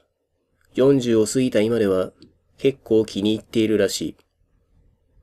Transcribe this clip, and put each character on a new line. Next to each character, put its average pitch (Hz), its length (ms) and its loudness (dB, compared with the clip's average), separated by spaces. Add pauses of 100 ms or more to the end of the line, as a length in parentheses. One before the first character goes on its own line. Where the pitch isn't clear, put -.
(760)
四 135 260 2
十 120 160 0
を 107 80 4
過 131 160 -2
ぎ 127 100 -2
た 113 100 0
今 117 180 0
で 107 80 0
は 92 260 -2 (460)
結 135 260 -2
構 110 200 2
気 101 180 -8
に 107 120 0
入 107 80 -6
っ - 20 -20
て - 160 -4
い 110 60 2
る 107 120 0
ら 98 100 2
し - 140 -8
い。 76 140 -8 (1080)